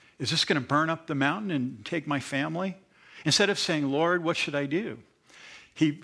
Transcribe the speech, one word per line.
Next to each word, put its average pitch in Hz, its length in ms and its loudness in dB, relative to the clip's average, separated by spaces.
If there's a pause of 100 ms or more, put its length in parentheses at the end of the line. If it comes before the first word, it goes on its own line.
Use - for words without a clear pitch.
(180)
"Is 127 140 -4
this 160 140 2
gonna 151 160 2
burn 147 280 2
up 165 160 -4
the 160 80 -4
mountain 160 380 0
and 127 340 -2
take 156 220 -4
my 143 120 0
family?" 160 560 -4 (480)
Instead 196 280 4
of 196 80 -2
saying, 147 320 0
"Lord, 170 320 2
what 165 120 0
should 147 200 -4
I 143 100 -2
do?" 151 320 -4 (800)
He, 151 280 2